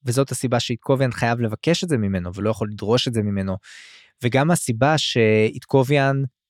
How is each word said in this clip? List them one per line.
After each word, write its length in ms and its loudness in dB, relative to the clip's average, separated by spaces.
וזאת 260 0
הסיבה 280 -2
שאיטקוביאן 520 -2
חייב 280 -2
לבקש 440 -2
את 60 -8
זה 80 0
ממנו, 360 -2
ולא 160 -2
יכול 220 -4
לדרוש 360 0
את 60 -4
זה 80 0
ממנו. 360 -4
וגם 280 2
הסיבה 460 2
שאיטקוביאן 1300 2